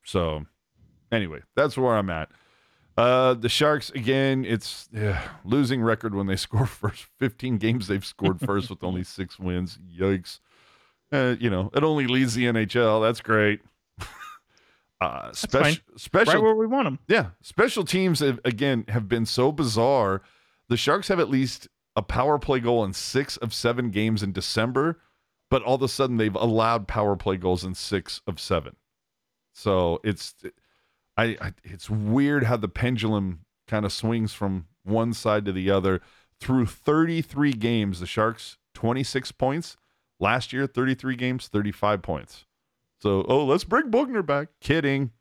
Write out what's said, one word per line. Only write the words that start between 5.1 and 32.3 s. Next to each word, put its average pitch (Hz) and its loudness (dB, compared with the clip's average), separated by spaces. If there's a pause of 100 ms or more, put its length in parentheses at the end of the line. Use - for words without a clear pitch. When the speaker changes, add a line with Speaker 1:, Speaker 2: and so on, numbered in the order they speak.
Speaker 1:
losing 127 2
record 110 0
when 98 -2
they 95 0
<laughs> - -4
score 117 0
first. - -6 (120)
Fifteen 127 -2
games 110 0
they've 95 -2
scored 95 -2
first 101 -2
with 95 -12
only 90 -4
Speaker 2:
<laughs> - -
Speaker 1:
six - -10
wins. 90 -4 (180)
Yikes. 95 -2 (720)
Uh, 127 0
you 117 0
know, 95 0
it 139 2
only 151 2
leads 127 2
the 123 0
N 117 2
H 110 0
L. 110 4
That's 110 0
great. 107 2 (380)
<laughs> - -12 (920)
Uh, 67 -6
Speaker 2:
That's 58 -12
Speaker 1:
spec-, 135 2
Speaker 2:
fine. 151 4 (180)
Speaker 1:
special 175 4
Speaker 2:
Right 208 4
where 220 4
we 220 2
want 240 0
'em. 131 -4 (100)
Speaker 1:
Yeah, 180 2 (160)
special 220 0
teams, 185 2
have, 139 2
again, 123 0
have 110 -2
been 113 0
so 127 2
bizarre. 117 2 (460)
The 120 2
Sharks 156 0
have 185 2
at 131 2
least 131 -2 (280)
a 107 0
power 139 2
play 131 0
goal 117 2
in 95 -4
six - -4
of 113 -6
seven 120 -2
games 107 0
in 98 -4
December, 123 -2 (520)
but 131 2
all 123 2
of 131 0
a 131 0
sudden 123 0
they've 110 2
allowed 113 2
power 104 0
play 95 -4
goals 90 0
in 92 -6
six - -6
of 85 -8
seven. 80 -4 (800)
So 90 0
it's, 104 -4 (840)
I, 113 -2
I, 92 -8 (100)
it's - -12
weird 127 2